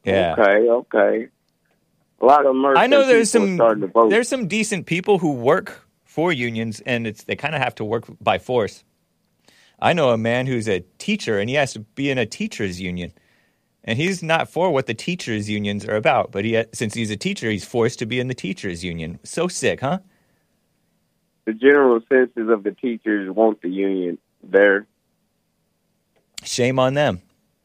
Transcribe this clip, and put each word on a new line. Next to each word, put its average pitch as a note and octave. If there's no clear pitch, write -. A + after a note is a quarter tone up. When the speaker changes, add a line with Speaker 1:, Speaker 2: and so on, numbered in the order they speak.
Speaker 1:
Yeah. F#2+
Speaker 2:
Okay, G#2+
okay. A2
A -
lot C#3+
of C3+
American C#3
Speaker 1:
I A3+
know C4+
there's A3+
Speaker 2:
people G#3+
Speaker 1:
some, F#3
Speaker 2:
starting A2+
to F#2+
vote. A2+
Speaker 1:
there's A#3
some B3+
decent G3+
people F#3
who D#3+
work C3+
for E3+
unions, A2+
and A#2
it's, G#2+
they G#2
kinda D3
have B2+
to A2+
work A2+
by G2+
force. A#2
I A2
know D3+
a A#2
man A#2
who's A#2
a F#2
teacher, D#3
and G#2+
he C3+
has C#3
to A2
be C#3
in C3
a B2
teachers' G#2
union. F2+
And A2+
he's F3+
not D#3
for F3
what C3+
the A#2
teachers' A2
unions G#2
are G#2+
about, A2
but G2
he, A2+
since A2
he's A2+
a G#2+
teacher, D3+
he's G2
forced A2+
to B2
be B2
in B2
the B2+
teachers' F2+
union. E2+
So -
sick, G#2+
huh? D3+
Speaker 2:
The A2+
general B2+
census B2
of A2
the G2+
teachers G#2+
want G#2+
the F2+
union F#2
there. G2+
Speaker 1:
Shame B2+
on C3
them. C3+